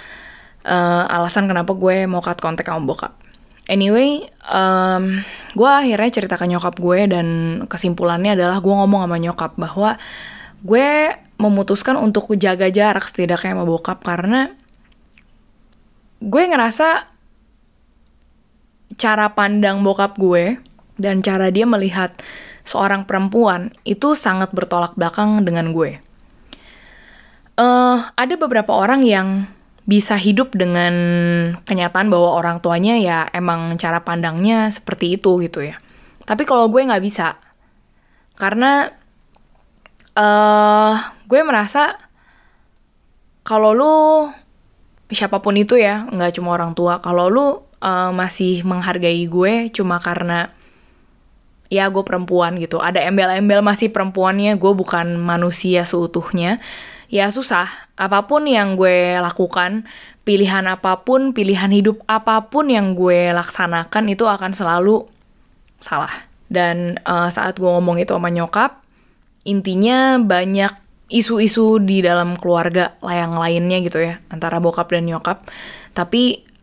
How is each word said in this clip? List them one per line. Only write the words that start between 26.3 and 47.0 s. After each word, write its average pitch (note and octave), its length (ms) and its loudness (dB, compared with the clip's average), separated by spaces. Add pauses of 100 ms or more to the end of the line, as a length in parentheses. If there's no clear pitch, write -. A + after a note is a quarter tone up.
Eh, B3 480 4
ada B3+ 320 -4
beberapa B3 400 0
orang A#3+ 320 4
yang G3 400 0 (440)
bisa G#3 320 2
hidup G#3+ 320 0
dengan F3 400 0 (720)
kenyataan F#3 480 0
bahwa F3 240 4
orang E3+ 240 -2
tuanya F3 400 2
ya E3 320 0
emang E3+ 480 -2
cara E3 240 -2
pandangnya F3 640 0
seperti F#3 480 -4
itu F3+ 240 2
gitu E3 240 -6
ya. D3+ 160 -14 (480)
Tapi G#3+ 160 -2
kalau A#3 240 4
gue C4 160 2
nggak G#3+ 160 0
bisa. F#3+ 400 -4 (960)
Karena, B3 480 0 (1300)
eh, G#3 800 4 (320)
gue B3 160 4
merasa C#4+ 560 0 (1400)
kalau G#3+ 320 2
lu, D4+ 240 4 (1120)
siapapun G3+ 480 -2
itu G#3 160 2
ya, G#3+ 320 2
nggak F3+ 320 -2
cuma F3 160 -2
orang E3+ 240 -4
tua, F3 240 0